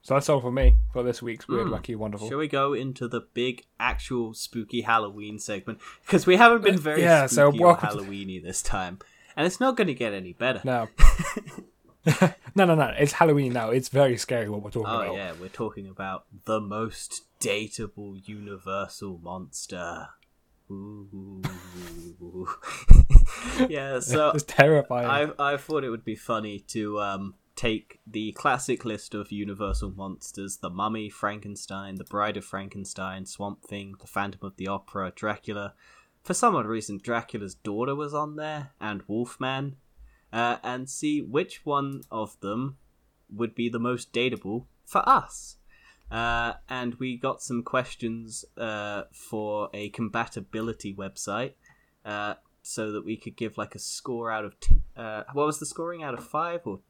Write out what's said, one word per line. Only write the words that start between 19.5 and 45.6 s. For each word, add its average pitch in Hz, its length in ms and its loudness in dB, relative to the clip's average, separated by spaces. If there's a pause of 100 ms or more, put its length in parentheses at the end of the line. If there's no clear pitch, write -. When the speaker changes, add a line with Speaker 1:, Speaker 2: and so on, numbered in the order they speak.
Speaker 2:
Ooh. 98 760 -14
<laughs> 90 1040 -12 (1200)
Yeah, 135 300 -4
so 151 300 2
Speaker 1:
<laughs> - 60 2
It's 143 80 0
terrifying. 139 640 4 (320)
Speaker 2:
I, 143 140 0
I 139 40 -4
thought 147 260 -4
it 131 60 -4
would 113 160 -8
be 110 100 -6
funny 107 440 -6 (100)
to, 104 300 -4
um, 98 360 -6 (200)
take - 500 -4
the 107 280 -6
classic 131 520 -2
list 110 300 -8
of 104 160 -8
universal 101 600 -4
monsters, 98 680 -12
the 87 120 -8
Mummy, 107 400 -4
Frankenstein, 101 840 -8
the 95 80 -10
Bride 104 340 -2
of 95 80 -10
Frankenstein, 95 800 -10
Swamp - 380 -10
Thing, 98 360 -12
the - 60 -20
Phantom 98 380 -8
of 98 140 -14
the 92 100 -8
Opera, 98 480 -6
Dracula. 101 580 -6 (500)
For 180 120 -4
some 226 200 2
odd 117 120 0
reason, 107 340 -6
Dracula's 110 540 -6
daughter 117 400 -4
was 147 180 -8
on 151 220 -6
there, 151 440 -10
and 104 280 -8
Wolfman, 131 720 -4 (540)
uh, 120 300 0
and 127 260 -8
see 151 340 -2
which 156 440 -4
one 139 360 -2 (100)
of 107 300 -6
them 127 360 -6 (500)
would 113 280 -6
be 120 140 -2
the 117 100 -4
most 120 340 -4
dateable 120 520 -2 (200)
for - 240 0
us. - 460 0 (560)